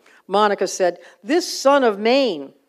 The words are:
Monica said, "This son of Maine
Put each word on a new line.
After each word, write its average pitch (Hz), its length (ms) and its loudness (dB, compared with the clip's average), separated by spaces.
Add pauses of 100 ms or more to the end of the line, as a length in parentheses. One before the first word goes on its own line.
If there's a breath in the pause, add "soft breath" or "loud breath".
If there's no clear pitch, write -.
(260 soft breath)
Monica 202 420 0
said, 180 300 -2 (260 loud breath)
"This 320 220 -2
son 277 360 2
of 214 160 0
Maine 214 540 -2 (160)